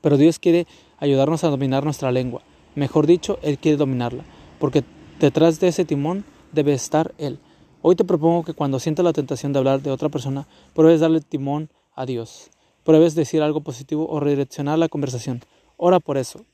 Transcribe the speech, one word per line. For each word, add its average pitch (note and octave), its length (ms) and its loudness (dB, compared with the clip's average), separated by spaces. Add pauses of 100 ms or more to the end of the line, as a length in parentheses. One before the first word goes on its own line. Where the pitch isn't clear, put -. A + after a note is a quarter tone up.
Pero C#3+ 160 2
Dios D#3 220 4
quiere E3 260 2 (320)
ayudarnos C#3+ 460 0
a E3+ 60 2
dominar C#3 340 -2
nuestra C#3 280 -4
lengua. B2+ 300 -4 (320)
Mejor C#3+ 320 0
dicho, F3 380 2
Él C#3+ 160 -2
quiere D3+ 180 2
dominarla, B2+ 460 -2 (360)
porque C#3 240 0 (360)
detrás D#3+ 400 4
de F#3 80 2
ese F3 180 0
timón D#3 400 -4 (260)
debe D3 220 0
estar D3+ 460 -2
Él. C#3 180 -8 (460)
Hoy F3 120 6
te G3+ 80 0
propongo E3+ 400 0
que D#3+ 120 -10
cuando C3+ 240 -2
sientas E3 260 -2
la E3 80 2
tentación C#3+ 400 -4
de C#3 60 0
hablar C3+ 240 0
de C#3 80 -4
otra C3+ 180 -4
persona, C#3 380 -6 (260)
pruebes D#3+ 280 6
darle D#3+ 200 2
timón D3 480 -8 (260)
a C3 120 -8
Dios. A#2 420 -10 (340)
Pruebes D#3+ 300 6
decir D#3 300 0
algo D3+ 180 -2
positivo D3+ 480 -8
o D#3 100 -4
redireccionar C#3+ 600 -2
la E3 100 2
conversación. B2+ 540 -8 (340)
Ora F3 220 4
por C#3+ 180 -4
eso. - 240 -8 (120)